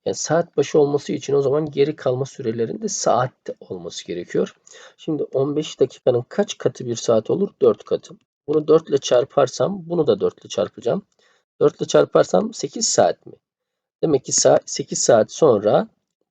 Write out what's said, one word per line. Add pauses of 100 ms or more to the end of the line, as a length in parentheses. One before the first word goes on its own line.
Yani
saat
başı
olması
için
o
zaman
geri
kalma
sürelerinde
saatte
olması
gerekiyor. (400)
Şimdi
on
beş
dakikanın
kaç
katı
bir
saat
olur? (120)
Dört
katı. (320)
Bunu
dört
ile
çarparsam,
bunu
da
dört
ile
çarpacağım. (580)
Dört
ile
çarparsam
sekiz
saat
mi? (680)
Demek
ki
sa-,
sekiz
saat
sonra (420)